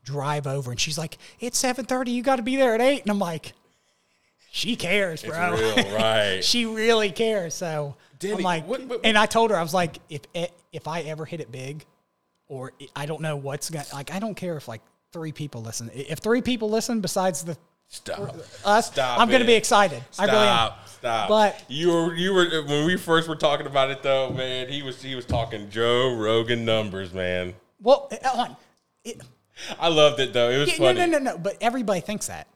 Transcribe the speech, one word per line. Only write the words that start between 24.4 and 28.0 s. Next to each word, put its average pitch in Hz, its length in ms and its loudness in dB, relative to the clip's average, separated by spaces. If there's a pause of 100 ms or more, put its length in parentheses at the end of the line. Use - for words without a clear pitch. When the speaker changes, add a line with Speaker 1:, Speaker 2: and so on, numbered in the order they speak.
Speaker 2:
he 143 140 -8
was, 127 200 -10
he 135 140 -8
was 120 80 -10
talking 113 460 -4
Joe 120 440 2
Rogan 117 500 0
numbers, 98 500 -2
man. 90 400 -4 (280)
Speaker 1:
Well, 277 300 4